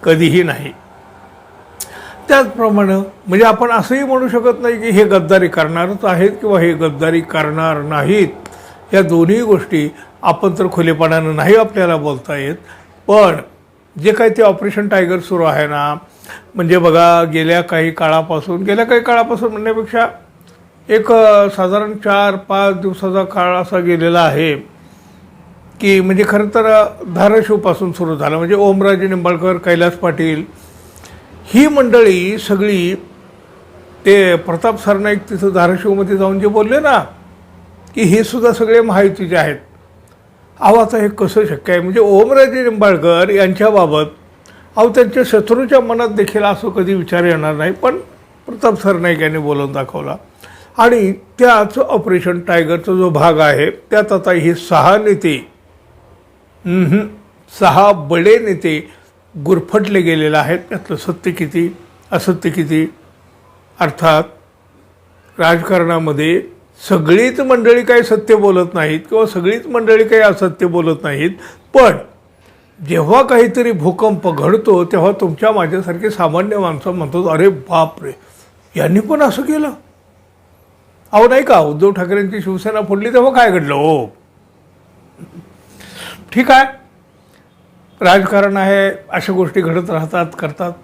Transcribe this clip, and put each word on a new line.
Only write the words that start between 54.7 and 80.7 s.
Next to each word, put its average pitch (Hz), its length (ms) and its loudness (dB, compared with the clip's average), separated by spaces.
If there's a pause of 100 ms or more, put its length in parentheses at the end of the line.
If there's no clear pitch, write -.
नेते, 185 560 -2 (1120)
उम्हम, 185 420 0 (520)
सहा 190 320 4
बडे 170 460 2
नेते 175 540 -4 (520)
गुरफटले 190 560 0
गेलेले 156 360 0
आहेत. 151 220 0
त्यातलं 180 380 -10
सत्य 175 340 -8
किती, 165 460 -6 (360)
असत्य 170 380 -2
किती? 156 440 -2 (840)
अर्थात 156 440 0 (1120)
राजकारणामध्ये 165 1040 0 (460)
सगळीच 196 520 2
मंडळी 240 420 2
काही 240 200 4
सत्य 220 340 0
बोलत 185 380 0
नाहीत 156 340 -2
किंवा 220 180 0
सगळीच 202 400 -4
मंडळी 226 380 2
काही 220 180 4
असत्य 190 440 0
बोलत 170 360 -2
नाहीत, 151 280 -4 (440)
पण 226 220 6 (880)
जेव्हा 165 380 2
काहीतरी 240 500 2
भूकंप 185 560 -2
घडतो, 175 560 0
तेव्हा 180 280 0
तुमच्या 202 400 -2
माझ्यासारखे 180 580 -4
सामान्य 190 480 -2
माणसं 170 320 -6
म्हणतात, 170 400 -6
"अरे 160 180 2
बापरे, 160 640 -4 (640)
यांनी 160 240 0
पण 294 220 -2
असं 262 200 0
केलं?" 302 280 -4 (1400)